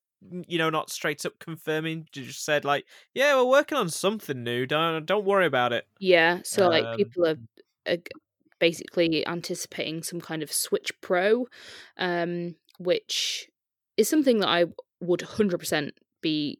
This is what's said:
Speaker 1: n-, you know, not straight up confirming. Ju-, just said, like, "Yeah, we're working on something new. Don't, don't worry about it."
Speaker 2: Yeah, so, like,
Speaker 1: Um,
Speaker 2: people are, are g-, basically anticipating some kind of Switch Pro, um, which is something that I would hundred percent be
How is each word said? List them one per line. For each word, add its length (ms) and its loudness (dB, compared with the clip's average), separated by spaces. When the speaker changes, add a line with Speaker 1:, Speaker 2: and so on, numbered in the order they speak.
Speaker 1:
n-, 160 -10
you 120 -4
know, 100 2
not 220 -4
straight 340 -4
up 140 -8
confirming. 720 -6
Ju-, 140 -14
just 200 -12
said, 200 0
like, 200 0
"Yeah, 240 4
we're 80 4
working 320 4
on 120 0
something 540 -4
new. 240 -2
Don't, 380 0
don't 200 0
worry 220 4
about 260 2
it." 140 -4
Speaker 2:
Yeah, 440 6
so, 240 2
like, 180 4
Speaker 1:
Um, 120 -6
Speaker 2:
people 300 0
are, 100 0
are 100 0
g-, 60 -14
basically 680 0
anticipating 760 -8
some 180 -8
kind 220 -8
of 80 -10
Switch 400 -2
Pro, 460 2
um, 580 -2
which 720 -2
is 120 4
something 300 4
that 100 2
I 160 4
would 220 0
hundred 360 -2
percent 360 -4
be 380 -2